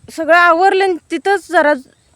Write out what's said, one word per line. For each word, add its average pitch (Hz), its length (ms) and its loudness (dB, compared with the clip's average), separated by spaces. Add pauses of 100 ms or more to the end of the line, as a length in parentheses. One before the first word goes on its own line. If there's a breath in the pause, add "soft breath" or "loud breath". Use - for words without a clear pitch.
(160)
सगळं 320 200 0
आवरलं 349 480 2
आणि 370 120 -2 (140)
तिथंच 349 400 -4
जरा 302 240 0 (420)